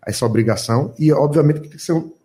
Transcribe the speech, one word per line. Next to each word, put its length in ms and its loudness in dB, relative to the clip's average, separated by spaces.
essa 200 -4
obrigação 760 -2
e, 140 4
obviamente, 480 2
que 80 -18
tem 80 -20
que 60 -18
ser 100 -4
um, 180 -4